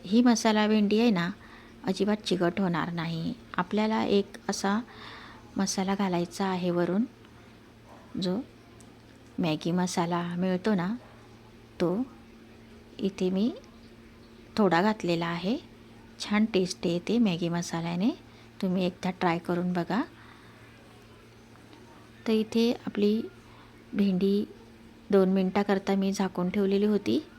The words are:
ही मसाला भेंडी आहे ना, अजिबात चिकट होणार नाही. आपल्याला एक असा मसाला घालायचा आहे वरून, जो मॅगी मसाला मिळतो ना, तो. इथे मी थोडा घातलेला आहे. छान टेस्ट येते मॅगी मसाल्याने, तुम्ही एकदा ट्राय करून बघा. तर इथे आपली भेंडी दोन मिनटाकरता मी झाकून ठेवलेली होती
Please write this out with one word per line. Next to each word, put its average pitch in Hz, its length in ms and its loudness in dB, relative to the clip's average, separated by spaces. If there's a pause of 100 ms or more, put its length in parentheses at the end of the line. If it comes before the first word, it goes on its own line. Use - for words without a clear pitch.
ही 214 160 4
मसाला 220 460 4
भेंडी 208 320 4
आहे 240 100 4
ना, 175 200 0 (540)
अजिबात 202 340 0
चिकट 180 420 0
होणार 175 320 0
नाही. 165 420 -4 (200)
आपल्याला 214 500 0
एक 196 220 2 (240)
असा 202 300 0 (800)
मसाला 196 380 -2
घालायचा 185 500 -2
आहे 180 240 -2
वरून, 175 340 2 (1160)
जो 185 180 -2 (1000)
मॅगी 165 320 -2
मसाला 175 680 -2
मिळतो 185 380 0
ना, 185 200 -2 (880)
तो. 185 240 0 (920)
इथे 190 300 -2
मी 202 220 0 (1040)
थोडा 175 240 4
घातलेला 175 460 0
आहे. 180 300 -2 (640)
छान 214 260 2
टेस्ट 190 420 -2
येते 175 300 -2
मॅगी 180 320 2
मसाल्याने, 170 600 -2 (520)
तुम्ही 185 240 0
एकदा 180 240 -4
ट्राय 175 280 0
करून 175 360 -2
बघा. 180 280 -2 (2250)
तर 233 40 2
इथे 226 400 2
आपली 208 500 0 (720)
भेंडी 196 520 2 (680)
दोन 190 180 6
मिनटाकरता 196 680 2
मी 196 180 0
झाकून 185 360 -2
ठेवलेली 196 360 2
होती 214 400 0 (140)